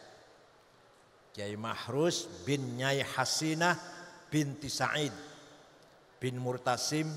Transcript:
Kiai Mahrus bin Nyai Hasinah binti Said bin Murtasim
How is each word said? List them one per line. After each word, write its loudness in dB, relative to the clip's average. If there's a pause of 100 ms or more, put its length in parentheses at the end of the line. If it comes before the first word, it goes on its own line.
(1300)
Kiai -6
Mahrus 0 (160)
bin -2
Nyai 2
Hasinah 2 (340)
binti 0
Said 2 (1120)
bin 0
Murtasim 2